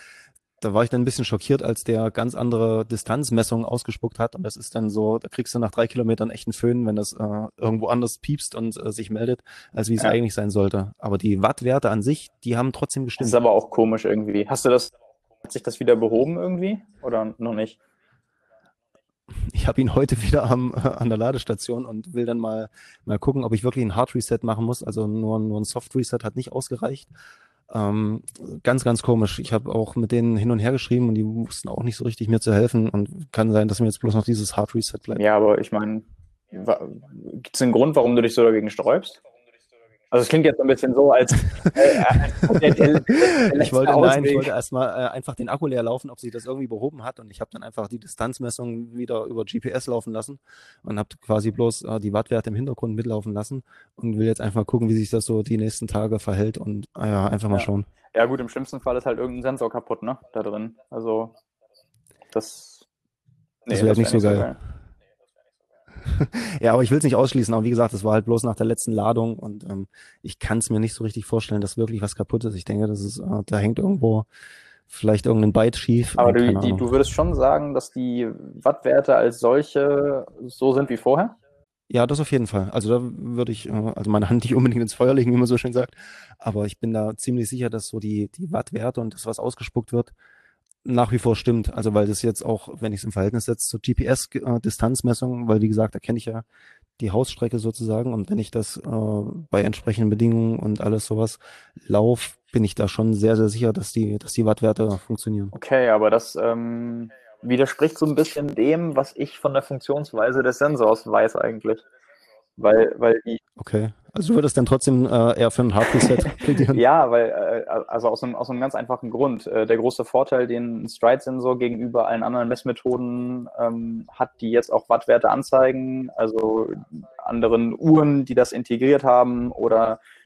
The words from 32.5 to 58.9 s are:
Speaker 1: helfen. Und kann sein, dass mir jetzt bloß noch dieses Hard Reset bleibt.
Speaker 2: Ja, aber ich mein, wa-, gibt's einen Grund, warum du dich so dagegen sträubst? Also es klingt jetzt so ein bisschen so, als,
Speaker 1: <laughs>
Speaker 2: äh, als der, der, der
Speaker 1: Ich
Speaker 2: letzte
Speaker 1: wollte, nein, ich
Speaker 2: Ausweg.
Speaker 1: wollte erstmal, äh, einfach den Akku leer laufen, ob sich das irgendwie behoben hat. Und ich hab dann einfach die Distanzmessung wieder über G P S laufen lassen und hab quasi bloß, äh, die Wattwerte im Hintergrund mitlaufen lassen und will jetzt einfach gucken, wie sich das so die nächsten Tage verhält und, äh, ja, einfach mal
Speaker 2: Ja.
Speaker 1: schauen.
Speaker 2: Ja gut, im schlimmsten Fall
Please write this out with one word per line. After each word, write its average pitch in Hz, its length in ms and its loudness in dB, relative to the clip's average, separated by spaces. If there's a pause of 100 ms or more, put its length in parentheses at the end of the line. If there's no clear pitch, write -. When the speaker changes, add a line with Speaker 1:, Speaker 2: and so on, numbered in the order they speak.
Speaker 1:
helfen. 113 340 4
Und 107 460 -4
kann 110 180 2
sein, 107 160 4
dass 107 140 -2
mir 113 60 4
jetzt 107 120 -2
bloß 110 160 0
noch 107 80 2
dieses 107 320 -2
Hard 107 180 -2
Reset - 300 -4
bleibt. - 160 -6
Speaker 2:
Ja, 107 160 6
aber 104 240 6
ich 107 140 -4
mein, 107 320 -4 (480)
wa-, 95 340 -2 (560)
gibt's - 180 -8
einen 123 120 4
Grund, 147 240 4
warum 123 180 4
du 120 60 6
dich 117 120 2
so 120 100 4
dagegen 110 260 4
sträubst? - 520 -2 (880)
Also 123 120 4
es 120 80 -2
klingt 156 160 6
jetzt 147 100 6
so 135 80 0
ein 135 40 2
bisschen 131 280 2
so, 139 160 8
als, 123 220 6
Speaker 1:
<laughs> - 400 0
Speaker 2:
äh, 277 280 6
als - 600 2
der, 151 120 6
der, 151 280 6
der - 0 -
Speaker 1:
Ich 285 540 4
Speaker 2:
letzte 143 200 2
Speaker 1:
wollte, 135 160 4
nein, 143 120 6
ich 123 40 8
Speaker 2:
Ausweg. 139 280 4
Speaker 1:
wollte 135 160 0
erstmal, 127 360 -2
äh, 117 220 -4
einfach 131 260 -10
den 233 140 -8
Akku 147 180 -4
leer 123 160 -2
laufen, 127 260 -4
ob 123 120 -20
sich 120 100 -12
das 117 140 -12
irgendwie 131 220 -6
behoben 120 360 -8
hat. 127 160 -10
Und 110 100 -20
ich 101 120 -18
hab 113 100 -10
dann - 100 -16
einfach 107 280 -10
die 117 100 -12
Distanzmessung 117 960 -8
wieder 117 300 -6
über 113 180 -8
G 113 160 -8
P 123 100 -6
S 127 180 -6
laufen 117 260 -6
lassen 113 260 -10 (440)
und 107 140 -8
hab 104 120 -6 (100)
quasi 107 320 -2
bloß, 117 320 -2
äh, 110 160 -6
die 104 140 -4
Wattwerte 113 360 -2
im 107 60 -6
Hintergrund 120 400 -6
mitlaufen 110 380 -4
lassen 107 300 -8 (340)
und 113 200 -4
will 107 100 2
jetzt 113 120 0
einfach 107 260 -2
gucken, 117 220 0
wie 110 80 2
sich 107 140 -2
das 113 160 -2
so 110 180 0
die 110 140 -2
nächsten 110 300 -4
Tage 107 320 -2
verhält 104 380 -2
und, 104 280 -8 (120)
äh, - 80 -6
ja, 101 220 0
einfach 104 220 -2
mal 101 80 2
Speaker 2:
Ja. 92 60 -4
Speaker 1:
schauen. 101 220 -2 (300)
Speaker 2:
Ja 113 120 4
gut, 131 120 -4
im 120 80 -8
schlimmsten 135 320 -10
Fall 123 160 -2